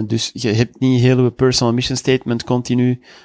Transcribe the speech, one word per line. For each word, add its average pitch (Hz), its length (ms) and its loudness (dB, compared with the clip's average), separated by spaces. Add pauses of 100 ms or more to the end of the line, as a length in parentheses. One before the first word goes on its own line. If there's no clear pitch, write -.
dus 113 260 -2
je 120 160 -4
hebt 113 300 0
niet 131 220 2
heel 127 220 4
je 120 80 2
personal 127 420 0
mission 127 240 -4
statement 123 460 -2
continu, 123 580 0 (240)